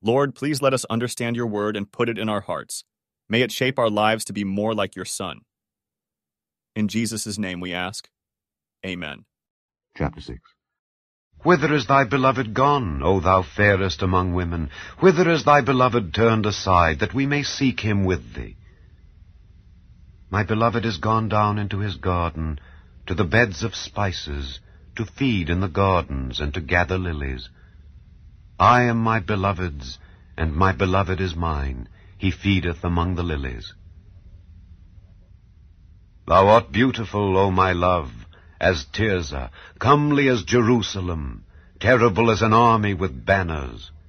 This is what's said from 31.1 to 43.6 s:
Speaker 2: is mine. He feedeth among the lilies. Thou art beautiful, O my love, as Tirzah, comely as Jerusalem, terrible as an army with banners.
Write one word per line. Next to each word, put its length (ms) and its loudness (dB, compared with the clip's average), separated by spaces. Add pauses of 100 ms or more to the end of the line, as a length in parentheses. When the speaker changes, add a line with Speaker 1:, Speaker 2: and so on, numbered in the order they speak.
Speaker 2:
is 120 -4
mine. 540 -6 (300)
He 120 -2
feedeth 540 -2
among 320 0
the 80 -4
lilies. 500 -8 (2500)
Thou 220 6
art 200 6
beautiful, 680 0
O 140 4
my 200 2
love, 400 0 (480)
as 320 0
Tirzah, 600 -4 (280)
comely 480 2
as 160 0
Jerusalem, 1040 0 (340)
terrible 500 4
as 120 2
an 100 2
army 420 4
with 320 -6
banners. 640 -2 (180)